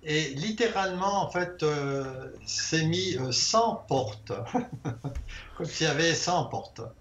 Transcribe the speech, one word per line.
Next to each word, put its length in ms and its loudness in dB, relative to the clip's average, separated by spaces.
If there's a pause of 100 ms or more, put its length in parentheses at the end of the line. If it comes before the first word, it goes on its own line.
et 260 0
littéralement, 920 2
en 60 -6
fait, 320 -2
euh, 720 0 (140)
s'est 380 0
mis, 340 2
euh, 120 -2
cent 580 4
portes, 440 0 (640)
<laughs> 640 -8
comme 80 -4
s'il 200 0
y 40 4
avait 240 4
cent 320 2
portes. 340 -10 (200)